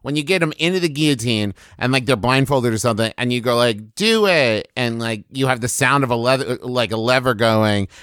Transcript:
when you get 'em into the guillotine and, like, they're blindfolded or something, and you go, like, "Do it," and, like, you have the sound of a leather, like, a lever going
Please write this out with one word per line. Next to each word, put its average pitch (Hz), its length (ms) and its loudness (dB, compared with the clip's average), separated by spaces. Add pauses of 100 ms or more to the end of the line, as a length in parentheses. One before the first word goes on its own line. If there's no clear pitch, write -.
when 135 120 -6
you 151 80 -2
get 175 180 -2
'em 156 160 -2
into 180 220 -2
the 175 100 0
guillotine 120 640 -2 (260)
and, 127 140 -2
like, 131 140 -2
they're 135 80 2
blindfolded 123 580 0
or 110 60 -2
something, 110 400 0
and 123 140 -2
you 123 80 -2
go, 120 160 0
like, 110 400 -2
"Do 220 300 2
it," 135 500 2
and, 117 240 -2
like, 113 320 -6
you 131 160 0
have 127 120 -2
the 123 60 -2
sound 139 380 2
of 123 60 -2
a 123 60 2
leather, 127 460 0
like, 123 300 -2
a 113 40 -2
lever 123 380 2
going 107 540 2 (140)